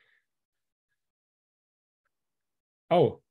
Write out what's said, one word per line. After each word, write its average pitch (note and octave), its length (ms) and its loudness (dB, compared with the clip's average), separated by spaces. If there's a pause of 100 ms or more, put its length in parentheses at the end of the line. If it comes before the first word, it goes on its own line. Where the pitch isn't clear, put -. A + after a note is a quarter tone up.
(3000)
Oh, E3+ 400 -2